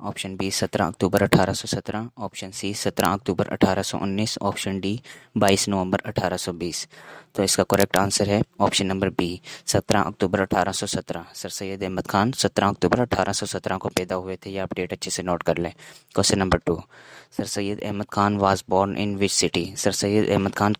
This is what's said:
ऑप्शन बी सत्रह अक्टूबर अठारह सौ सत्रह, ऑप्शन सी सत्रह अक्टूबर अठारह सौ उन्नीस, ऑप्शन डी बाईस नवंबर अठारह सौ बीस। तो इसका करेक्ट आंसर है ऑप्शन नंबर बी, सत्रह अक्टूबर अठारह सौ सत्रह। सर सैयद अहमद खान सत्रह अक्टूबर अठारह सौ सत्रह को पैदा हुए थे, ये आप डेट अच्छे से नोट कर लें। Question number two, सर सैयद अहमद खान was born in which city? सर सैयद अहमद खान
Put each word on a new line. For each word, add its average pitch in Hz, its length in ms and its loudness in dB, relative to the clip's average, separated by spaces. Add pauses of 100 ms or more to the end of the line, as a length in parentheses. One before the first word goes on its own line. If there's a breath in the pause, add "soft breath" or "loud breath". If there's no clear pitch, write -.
ऑप्शन 98 340 -8
बी 95 160 -2
सत्रह - 340 2
अक्टूबर 98 360 2
अठारह 98 300 4
सौ - 160 -8
सत्रह, 107 400 -6 (100)
ऑप्शन 98 320 -10
सी 101 240 -6
सत्रह - 340 0
अक्टूबर 98 400 0
अठारह 95 340 2
सौ - 160 -4
उन्नीस, 101 440 -2
ऑप्शन 98 380 -2
डी 101 200 -4 (380 loud breath)
बाईस 98 300 4
नवंबर 95 380 0
अठारह 90 300 -2
सौ 90 180 -6
बीस। 85 320 -8 (480 loud breath)
तो 101 80 0
इसका 95 220 2
करेक्ट 98 320 4
आंसर 98 320 2
है 101 140 4 (180)
ऑप्शन 98 260 2
नंबर 95 240 0
बी, 87 300 -2 (260 loud breath)
सत्रह 101 360 2
अक्टूबर 95 380 0
अठारह 95 320 2
सौ 101 160 -6
सत्रह। - 460 -6
सर - 140 -10
सैयद 98 340 -8
अहमद 92 240 -4
खान 104 280 2
सत्रह 101 340 2
अक्टूबर 98 320 2
अठारह 101 320 0
सौ 101 140 -4
सत्रह 92 300 -4
को 95 120 -4
पैदा 92 260 -2
हुए 92 220 -4
थे, - 140 -12
ये 95 80 -6
आप 92 160 -6
डेट 90 180 -4
अच्छे - 180 -6
से - 120 -4
नोट 87 200 0
कर 82 160 2
लें। 85 140 -4 (440 loud breath)
Question 101 220 4
number 92 220 2
two, 85 160 0 (560 loud breath)
सर - 140 -4
सैयद 101 340 -4
अहमद 101 320 -6
खान 101 260 2
was 98 240 4 (100)
born 98 240 4
in 101 220 -2
which 98 160 2
city? 85 300 0 (120)
सर 101 160 0
सैयद 104 360 2
अहमद 98 260 2
खान 104 260 2